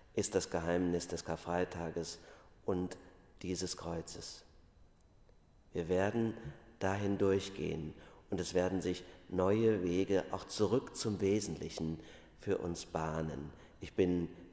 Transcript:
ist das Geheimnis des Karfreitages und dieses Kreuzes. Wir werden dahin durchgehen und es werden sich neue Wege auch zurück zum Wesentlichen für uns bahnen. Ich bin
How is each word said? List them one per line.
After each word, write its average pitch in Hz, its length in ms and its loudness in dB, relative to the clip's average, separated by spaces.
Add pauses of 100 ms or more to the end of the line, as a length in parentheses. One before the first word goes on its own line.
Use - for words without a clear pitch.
(140)
ist 101 200 0
das 92 160 2
Geheimnis 87 580 2
des 85 160 -6
Karfreitages 85 920 -2 (460)
und 90 320 0 (440)
dieses 90 360 -4
Kreuzes. - 680 -8 (1300)
Wir 85 160 -4
werden 104 460 2 (440)
dahin 98 400 0
durchgehen 82 760 0 (360)
und 95 100 -2
es 85 140 -2
werden 90 280 4
sich 90 200 -2 (280)
neue 101 520 4
Wege 92 400 4 (100)
auch 95 120 -6
zurück 107 520 2
zum 101 240 0
Wesentlichen 82 760 0 (400)
für 101 200 0
uns 85 260 -4
bahnen. 78 680 -2 (300)
Ich - 140 -12
bin 87 340 4 (240)